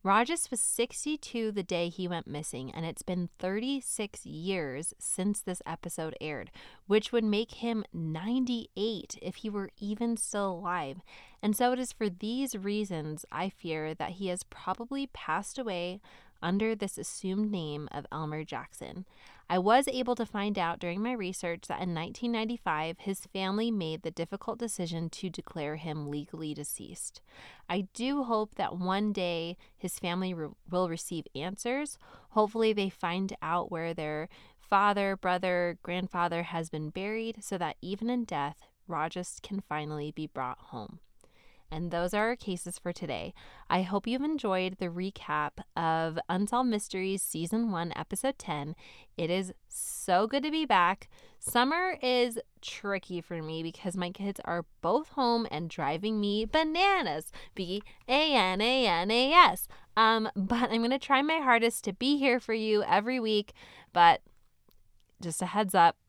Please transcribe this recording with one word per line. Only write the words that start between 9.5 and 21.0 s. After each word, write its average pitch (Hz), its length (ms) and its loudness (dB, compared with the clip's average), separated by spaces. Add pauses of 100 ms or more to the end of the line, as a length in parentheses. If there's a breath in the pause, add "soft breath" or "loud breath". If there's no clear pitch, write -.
were 202 280 -6
even 214 380 -2
still 202 360 -2
alive. 175 480 -4 (420 loud breath)
And 208 140 2
so 247 160 6
it 254 60 2
is 254 140 -4
for 214 160 -2
these 233 480 -4
reasons 190 760 -4
I 180 160 -4
fear 156 460 -4
that - 180 -4
he 190 160 -4
has 180 160 -4
probably 254 640 -6
passed - 500 -4
away 185 420 -4 (400 loud breath)
under 214 340 2
this 202 240 -6
assumed 202 520 -2
name 151 420 -4
of - 180 -8
Elmer 151 320 -4
Jackson. - 640 -10 (460 loud breath)
I 185 80 4
was 226 300 6
able 247 260 0
to 233 100 -2
find 202 340 -2
out 170 200 0
during 180 240 -4